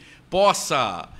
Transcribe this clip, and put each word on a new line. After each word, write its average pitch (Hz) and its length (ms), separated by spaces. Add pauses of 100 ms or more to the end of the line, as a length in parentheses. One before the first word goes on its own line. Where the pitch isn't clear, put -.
(300)
possa 143 800 (100)